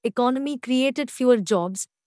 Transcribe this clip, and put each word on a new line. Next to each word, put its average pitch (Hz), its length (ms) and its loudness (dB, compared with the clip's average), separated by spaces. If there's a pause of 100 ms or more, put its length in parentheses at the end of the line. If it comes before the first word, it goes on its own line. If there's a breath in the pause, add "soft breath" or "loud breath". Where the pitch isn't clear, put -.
economy 262 540 -2
created 254 540 -2
fewer 247 260 4
jobs 190 500 -2 (200)